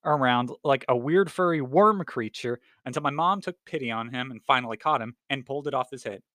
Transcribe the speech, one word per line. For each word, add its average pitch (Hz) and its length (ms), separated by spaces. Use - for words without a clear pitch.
around 123 440
like 135 240
a 127 80
weird 160 340
furry 170 320
worm 185 440
creature 120 540
until 143 180
my 143 60
mom 175 320
took - 140
pity 131 260
on 113 180
him 127 220
and 113 140
finally 123 320
caught 151 240
him 117 140
and 135 160
pulled 139 220
it 135 60
off 131 180
his 131 120
head. 98 180